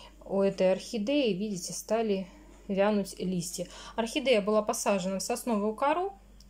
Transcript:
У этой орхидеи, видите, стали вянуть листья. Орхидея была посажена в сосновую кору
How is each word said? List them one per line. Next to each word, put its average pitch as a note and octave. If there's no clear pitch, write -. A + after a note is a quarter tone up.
У F#3+
этой F#3+
орхидеи, A3
видите, F3+
стали G#3
вянуть G3
листья. F3
Орхидея A3+
была G#3+
посажена G3
в -
сосновую A3
кору E4